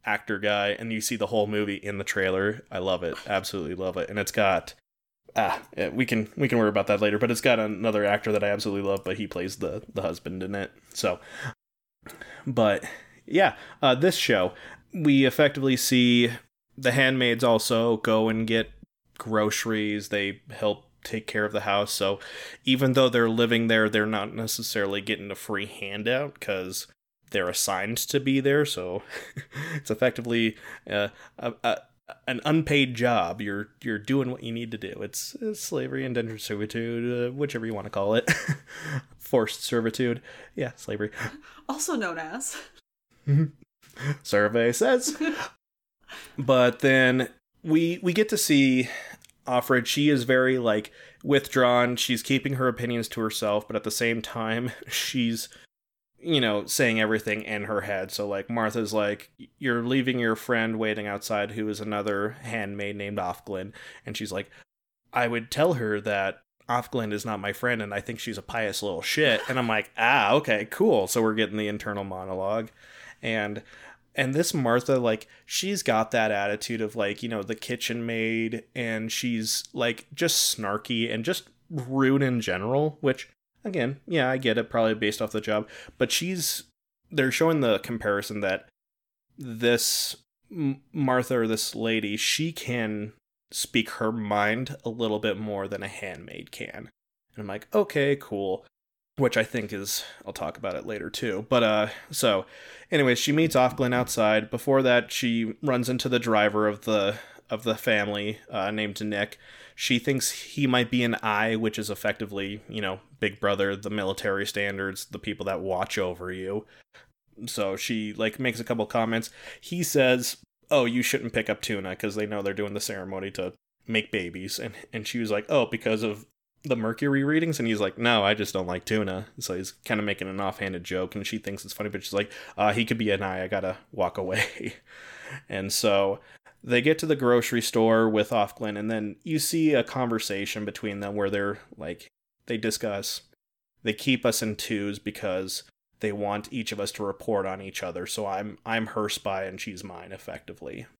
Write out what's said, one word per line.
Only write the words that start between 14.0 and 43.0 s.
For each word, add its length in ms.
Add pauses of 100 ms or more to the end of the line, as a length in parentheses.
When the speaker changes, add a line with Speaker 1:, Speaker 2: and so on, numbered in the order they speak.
Speaker 1:
show, 360 (400)
we 320
effectively 520
see 540 (460)
the 160
handmaids 500
also 540
go 320
and 180
get 240 (480)
groceries. 920
They 400
help 340 (180)
take 240
care 180
of 80
the 80
house. 320
So 260 (460)
even 280
though 160
they're 200
living 400
there, 200
they're 180
not 280
necessarily 680
getting 300
a 40
free 320
handout 720
'cause 460 (440)
they're 180
assigned 500
to 220
be 200
there, 240
so 380 (340)
<laughs> 380
it's 160
effectively, 680 (320)
uh, 200 (300)
a, 140 (120)
a, 140 (500)
an 160
unpaid 500
job. 460
You're, 300 (120)
you're 160
doing 320
what 140
you 80
need 180
to 80
do. 140 (100)
It's, 380
it's 200
slavery, 440
indentured 380
servitude, 840
uh, 40
whichever 340
you 80
wanna 160
call 240
it. 160 (440)
<laughs> 440
Forced 460
servitude. 580 (320)
Yeah, 220
slavery. 340 (580)
Speaker 2:
Also 280
known 220
as. 380 (680)